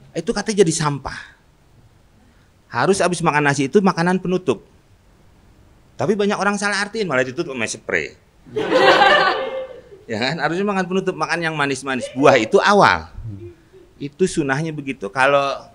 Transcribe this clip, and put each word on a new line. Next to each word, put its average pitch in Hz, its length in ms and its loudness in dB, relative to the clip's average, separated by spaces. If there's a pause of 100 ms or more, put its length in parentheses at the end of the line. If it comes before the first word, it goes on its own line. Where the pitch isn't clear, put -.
(120)
Itu 165 180 -6
katanya 202 300 0
jadi 165 140 4
sampah. 143 440 -4 (1500)
Harus 147 300 0
habis 180 220 0
makan 147 220 2
nasi 139 240 2
itu 135 120 4
makanan 185 400 2
penutup. 180 440 -2 (1300)
Tapi 147 180 0
banyak 202 220 0
orang 190 200 0
salah 202 240 -2
artiin, 208 260 -4
malah 131 180 2
ditutup 131 280 -6
sama 123 140 -6
spray. 92 500 -4 (360)
<laughs> - 800 2 (720)
Ya 113 160 -8
kan? 135 240 -4
Harusnya 170 240 -2
makan 190 240 -4
penutup, 185 240 -2
makan 156 260 -4
yang 160 140 -4
manis-manis. 135 580 -4
Buah 135 220 6
itu 120 240 2
awal. 127 480 4 (960)
Itu 143 240 -2
sunahnya 151 480 -2
begitu. 135 340 -8
Kalau, 139 460 2 (200)